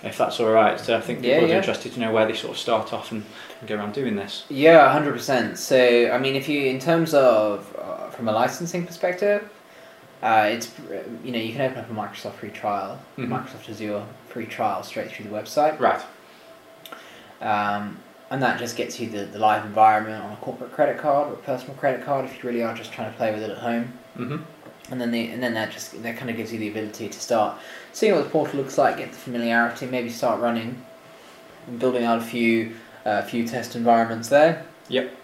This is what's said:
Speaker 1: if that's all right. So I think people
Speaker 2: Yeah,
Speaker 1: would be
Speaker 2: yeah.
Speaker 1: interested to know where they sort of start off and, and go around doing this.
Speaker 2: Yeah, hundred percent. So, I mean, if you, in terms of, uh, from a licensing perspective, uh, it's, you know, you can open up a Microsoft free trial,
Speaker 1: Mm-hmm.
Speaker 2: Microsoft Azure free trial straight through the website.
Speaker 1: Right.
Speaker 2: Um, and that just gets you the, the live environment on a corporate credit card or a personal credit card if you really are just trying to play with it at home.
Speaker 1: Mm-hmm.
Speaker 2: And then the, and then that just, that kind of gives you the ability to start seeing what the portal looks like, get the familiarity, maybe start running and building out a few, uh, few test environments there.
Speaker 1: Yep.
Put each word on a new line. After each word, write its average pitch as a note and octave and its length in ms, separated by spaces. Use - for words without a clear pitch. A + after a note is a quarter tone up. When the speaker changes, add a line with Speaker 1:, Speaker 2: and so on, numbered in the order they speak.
Speaker 1:
if G2 120
that's - 220
all A2+ 120
right. A2 280
So A#2 180
I A#2 40
think - 220
people A#2+ 80
Speaker 2:
Yeah, D3 100
Speaker 1:
would E3 60
be E3 40
Speaker 2:
yeah. E3 80
Speaker 1:
interested - 360
to B2+ 40
know A2+ 140
where A2 120
they A2 100
sort - 180
of - 60
start A2 340
off - 180
and, A2 140
and A2+ 100
go G#2+ 60
around G#2 200
doing B2+ 200
this. G2 340
Speaker 2:
Yeah, D3 440
hundred C#3+ 220
percent. A#2 440
So, A#2+ 540
I B2 60
mean, C3+ 180
if C3+ 120
you, C#3+ 180
in C3 120
terms E3 360
of, G#2+ 640
uh, - 340
from A#2 180
a A2 40
licensing E3+ 540
perspective, G3+ 640
uh, A2 280
it's, A#2 200
you C3 80
know, A#2+ 80
you A2+ 140
can C3 80
open B2+ 180
up A2 120
a - 20
Microsoft G#2 420
free G#2+ 160
trial, G2 480
Speaker 1:
Mm-hmm. B2+ 140
Speaker 2:
Microsoft - 360
Azure G#2 380
free A2 180
trial G2+ 360
straight - 280
through G#2+ 160
the G2+ 40
website. D3+ 480
Speaker 1:
Right. A#2+ 220
Speaker 2:
Um, G#2 580
and C3+ 120
that A#2 160
just A#2 180
gets - 220
you A2+ 100
the, G#2 180
the G#2 120
live G#2+ 260
environment A2 600
on G#2 80
a G#2 40
corporate B2 360
credit - 260
card D3 300
or G#2 60
a - 40
personal - 360
credit C3+ 300
card C3+ 200
if - 180
you B2+ 60
really A#2+ 140
are A2+ 120
just - 180
trying A2 180
to A2+ 60
play A2+ 160
with G#2+ 100
it A2 80
at - 80
home. A#2+ 340
Speaker 1:
Mm-hmm. B2+ 200
Speaker 2:
And B2+ 100
then A#2 100
the, A#2 180
and B2 140
then A#2+ 120
that A2 180
just, - 300
that A2+ 140
kind B2 140
of G#2+ 60
gives G#2 160
you A2+ 60
the G#2+ 100
ability G#2+ 400
to - 100
start G#2+ 400
seeing G#3+ 220
what D3+ 100
the - 60
portal D3 280
looks C3+ 200
like, C3+ 200
get - 140
the - 60
familiarity, A#2 680
maybe B2 220
start A#2 320
running A#2 420
and B2 120
building B2 260
out A#2 140
a A#2 40
few, A2+ 520
uh, G#2 180
few A#2 240
test A#2+ 300
environments A2+ 520
there. D3+ 360
Speaker 1:
Yep. B2+ 240